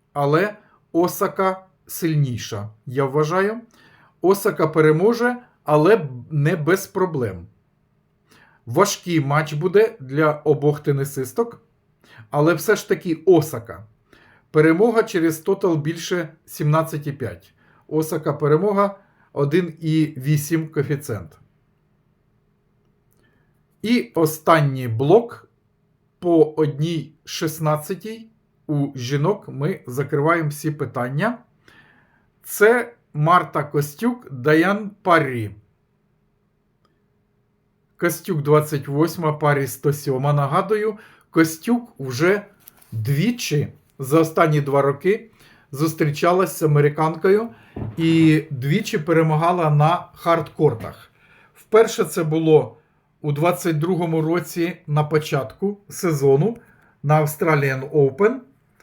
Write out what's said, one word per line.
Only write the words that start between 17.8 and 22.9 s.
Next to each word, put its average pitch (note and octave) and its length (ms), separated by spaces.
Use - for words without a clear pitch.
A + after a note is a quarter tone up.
Осака D#3 460
перемога, G3 640
один D3+ 460
і D#3 380
вісім D3+ 500
коефіцієнт. C3+ 720